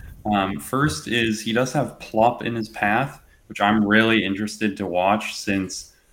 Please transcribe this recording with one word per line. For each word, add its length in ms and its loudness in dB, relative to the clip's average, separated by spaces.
Um, 340 0
first 480 -2
is 340 0
he 120 -4
does 200 0
have 280 -4
Plup 420 0
in 140 -4
his 120 -6
path, 520 -2
which 120 -12
I'm 240 4
really 400 4
interested 520 -4
to 100 -4
watch 500 0
since, 560 -4